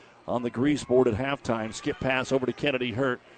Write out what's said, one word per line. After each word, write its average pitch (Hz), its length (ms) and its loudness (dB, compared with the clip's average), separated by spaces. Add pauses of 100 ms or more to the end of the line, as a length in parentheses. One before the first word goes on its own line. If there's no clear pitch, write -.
(280)
on 117 160 -2
the 120 60 -4
grease 127 340 0
board - 240 6
at 113 60 4
halftime. 113 600 -4
Skip - 280 -6
pass 131 320 0
over 131 120 0
to 120 80 0
Kennedy 127 380 -2
Hurt. 123 300 -2 (160)